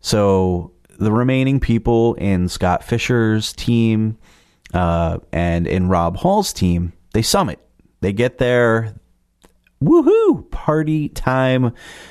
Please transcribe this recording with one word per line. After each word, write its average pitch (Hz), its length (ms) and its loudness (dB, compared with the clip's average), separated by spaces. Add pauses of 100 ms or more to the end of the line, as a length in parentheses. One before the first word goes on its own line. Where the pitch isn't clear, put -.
So 95 720 0 (260)
the 104 120 0
remaining 131 500 0
people 117 540 2
in 90 340 0
Scott - 340 -2
Fisher's 110 680 -2
team, 110 640 0 (560)
uh, 85 460 0 (120)
and 85 340 -2
in - 220 -2
Rob 87 300 0
Hall's 196 340 -2
team, 87 400 -2 (220)
they 107 80 0
summit. 120 380 -2 (420)
They 98 100 -2
get 120 280 -2
there. 117 560 0 (840)
Woohoo! 339 680 2
Party 156 580 -2
time. 127 640 0 (380)